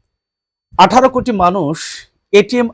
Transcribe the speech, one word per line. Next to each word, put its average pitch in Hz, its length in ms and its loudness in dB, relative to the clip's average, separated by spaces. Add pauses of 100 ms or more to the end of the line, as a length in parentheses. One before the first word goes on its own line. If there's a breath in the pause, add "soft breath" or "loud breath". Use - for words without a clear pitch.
(760)
আঠারো 214 400 4
কোটি 247 180 -4 (120)
মানুষ 175 320 -2 (560)
এটিএম 226 420 0